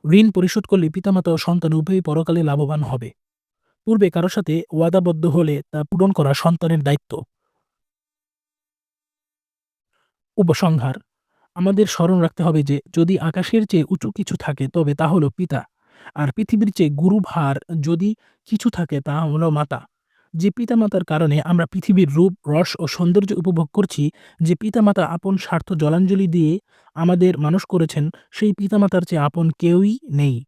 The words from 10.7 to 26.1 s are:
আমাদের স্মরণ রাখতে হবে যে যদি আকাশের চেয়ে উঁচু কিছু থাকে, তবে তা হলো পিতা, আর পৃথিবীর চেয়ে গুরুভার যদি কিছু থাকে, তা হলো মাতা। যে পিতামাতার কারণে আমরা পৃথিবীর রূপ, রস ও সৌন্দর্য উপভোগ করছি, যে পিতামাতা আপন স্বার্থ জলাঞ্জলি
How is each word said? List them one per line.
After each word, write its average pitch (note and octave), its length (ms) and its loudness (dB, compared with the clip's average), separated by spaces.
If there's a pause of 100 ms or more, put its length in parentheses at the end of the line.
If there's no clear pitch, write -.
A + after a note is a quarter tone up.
আমাদের F#3+ 320 2
স্মরণ F3+ 340 0
রাখতে E3 220 -2
হবে D#3 200 2
যে C#3 180 -2 (160)
যদি E3+ 220 2
আকাশের F#3 480 -2
চেয়ে E3 240 0
উঁচু F#3+ 200 -4
কিছু - 260 -8
থাকে, C#3 320 -6
তবে D3 260 0
তা D#3+ 140 0
হলো D#3 220 2
পিতা, - 340 -6 (500)
আর D3 180 -2
পৃথিবীর G#3+ 380 0
চেয়ে E3+ 200 0
গুরুভার D#3+ 680 0 (240)
যদি E3+ 340 -2 (300)
কিছু A3+ 260 -2
থাকে, D#3 300 -4
তা D3 200 -4
হলো D#3+ 300 0
মাতা। D3 360 -4 (480)
যে F3 160 0
পিতামাতার A3 540 0
কারণে D3+ 380 0
আমরা E3+ 240 0
পৃথিবীর F#3 440 2
রূপ, F3 360 2
রস D3+ 320 0
ও E3 80 -6
সৌন্দর্য F3+ 460 0
উপভোগ E3+ 400 -2
করছি, E3 380 -2 (300)
যে E3 140 2
পিতামাতা G3+ 520 0
আপন F3 300 -4
স্বার্থ - 360 -4
জলাঞ্জলি F3+ 540 2